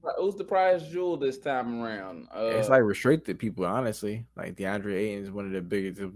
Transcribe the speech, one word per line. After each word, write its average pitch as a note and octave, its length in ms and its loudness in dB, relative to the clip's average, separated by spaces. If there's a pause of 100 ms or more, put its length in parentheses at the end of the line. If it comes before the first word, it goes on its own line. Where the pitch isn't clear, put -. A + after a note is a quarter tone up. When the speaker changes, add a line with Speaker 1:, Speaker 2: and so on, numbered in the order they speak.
Speaker 1:
pri-, D#3+ 160 -2
who's G3 160 0
the F#3+ 80 -6
prize F#3 460 4
jewel F3 280 0
this C3+ 220 0
time A#2+ 420 -2
around? F#2+ 540 -8
Uh, A2 180 0
Speaker 2:
It's, A2 160 2
like, C3 140 10
restricted A2 560 2
people, F#2 260 -2
honestly. A2 600 -2 (100)
Like, F#2 200 -8
DeAndre G2+ 440 -4
Ayton G2+ 240 -2
is G2 80 -10
one G2+ 160 -6
of F#2+ 60 -6
the F#2+ 80 -4
biggest, F#2+ 400 -4
was F#2+ 140 -8